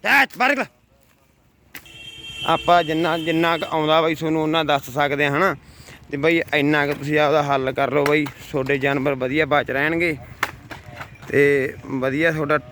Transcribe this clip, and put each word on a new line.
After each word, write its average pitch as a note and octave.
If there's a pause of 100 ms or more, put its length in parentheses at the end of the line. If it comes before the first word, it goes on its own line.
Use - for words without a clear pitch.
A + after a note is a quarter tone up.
ਹੈਂ, C4+ (120)
ਬਾਹਰ B3+
ਨਿਕਲ। C4 (1800)
ਆਪਾਂ E3+
ਜਿੰਨਾ, D#3+
ਜਿੰਨਾ E3
ਕੁ D3
ਆਉਂਦਾ D#3
ਬਾਈ D#3+
ਤੁਹਾਨੂੰ, D#3+
ਉਹਨਾਂ D#3
ਦੱਸ C#3+
ਸਕਦੇ C#3+
ਆ, C#3
ਹਨਾ। D#3 (540)
ਤੇ C#3+
ਬਾਈ E3 (120)
ਇੰਨਾ D3
ਕੁ D3
ਤੁਸੀਂ D3
ਆਪਦਾ D3
ਹੱਲ C3+
ਕਰ C3
ਲਓ C#3+
ਬਾਈ, D3 (260)
ਤੁਹਾਡੇ C#3
ਜਾਨਵਰ C#3
ਵਧੀਆ C3+
ਬਚ C3+
ਰਹਿਣਗੇ D#3 (1120)
ਤੇ C#3+ (140)
ਵਧੀਆ C3+
ਤੁਹਾਡਾ D3+ (140)